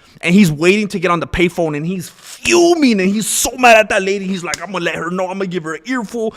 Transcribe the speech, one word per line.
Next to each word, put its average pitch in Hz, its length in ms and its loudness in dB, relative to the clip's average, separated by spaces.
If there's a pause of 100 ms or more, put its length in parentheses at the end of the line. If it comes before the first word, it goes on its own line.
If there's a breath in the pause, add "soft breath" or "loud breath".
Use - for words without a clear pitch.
(220 soft breath)
and 170 120 0
he's 190 180 6
waiting 180 380 2
to 208 100 -8
get 175 120 0
on 175 80 2
the 160 80 -4
payphone 175 480 -2
and 147 100 -6
he's 180 240 -6
fuming 339 880 2
and 185 100 2
he's 208 180 -2
so - 300 -2
mad 247 200 6
at 214 120 2
that 220 120 0
lady. 196 240 -2
He's 185 180 -6
like, 160 180 -8
I'm 175 100 -10
gonna 180 140 -4
let 165 100 -2
her 165 160 -8
know. 185 180 -4
I'm 185 80 -8
gonna 196 100 -4
give 175 160 -6
her 156 120 -8
an 151 100 -12
earful. 226 520 -6